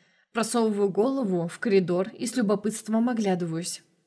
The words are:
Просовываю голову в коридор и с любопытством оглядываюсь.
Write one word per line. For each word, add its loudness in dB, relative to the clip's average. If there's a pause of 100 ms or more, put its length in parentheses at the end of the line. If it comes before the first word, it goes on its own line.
(320)
Просовываю 0
голову 0
в -12
коридор 2
и -8
с -6
любопытством 0
оглядываюсь. -2 (240)